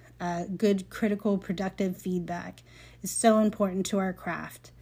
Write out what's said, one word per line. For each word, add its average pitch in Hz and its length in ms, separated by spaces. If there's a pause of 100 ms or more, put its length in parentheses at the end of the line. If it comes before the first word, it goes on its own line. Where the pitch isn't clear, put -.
(200)
uh, 175 240 (120)
good, 202 340
critical, 202 480
productive 190 580
feedback 175 680 (400)
is 190 80
so 220 280
important 196 480
to 202 120
our 190 140
craft. 160 680